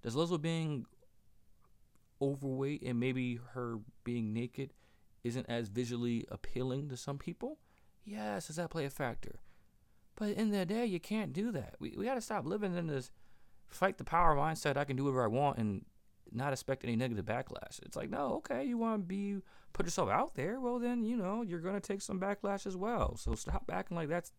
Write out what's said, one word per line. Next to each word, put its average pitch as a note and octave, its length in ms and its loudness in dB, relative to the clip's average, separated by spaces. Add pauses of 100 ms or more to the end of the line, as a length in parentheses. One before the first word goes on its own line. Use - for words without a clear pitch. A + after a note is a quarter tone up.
Does A2+ 140 -4
Lizzo E3+ 260 2
being D#3+ 460 0 (1300)
overweight C#3 600 0
and B2 180 0
maybe B2+ 400 0 (140)
her A#2+ 240 -4 (260)
being A#2 300 -2
naked B2 400 -4 (480)
isn't A#2+ 280 -2
as A#2 180 -2
visually A#2+ 640 0
appealing C3 560 -2
to C3 80 -6
some C#3 220 -6
people? A#3+ 420 -8 (460)
Yes, G#3 420 -4
does D3+ 80 -8
that F3 140 -2
play D#3+ 160 -2
a C#3 40 -2
factor? - 500 -4 (760)
But G#3+ 140 0
in G#3 220 2
the G3 140 2
day, A3 200 0
you F3+ 160 0
can't G#3 320 -2
do G#3 180 0
that. C#3 280 -4
We, - 180 -6
we G3 80 0
gotta B3+ 160 0
stop G3+ 240 -2
living F#3 320 0
in E3+ 100 -2
this C3+ 240 -2 (560)
fight - 300 2
the D#3+ 80 -6
power E3 280 8
mindset, D3 440 4
"I C#3+ 80 4
can C#3 100 0
do C3 80 2
whatever C3 220 6
I - 20 6
want," C3+ 300 4
and G#2 280 2 (460)
not C3+ 220 0
expect C3 320 -2
any A#2+ 100 2
negative A#2 300 2
backlash. - 580 -4
It's - 140 -8
like, - 120 -4
no, C4+ 260 0
okay, C4+ 280 -2
you A#3+ 140 0
wanna A3+ 220 2
be, G3 400 -2 (340)
put - 120 4
yourself D3+ 240 2
out G3 260 4
there, G#3 260 -2
well B3 180 0
then, A#3+ 240 2
you A#3 140 0
know, G#3 240 0
you're F3 180 -2
gonna G3 220 -2
take G3 200 -2
some F#3 200 -2
backlash G3 440 0
as F#3+ 120 -4
well. G3+ 400 0
So - 180 0
stop - 340 -2
acting F3 280 -2
like D#3+ 100 -2
that's F3 300 -2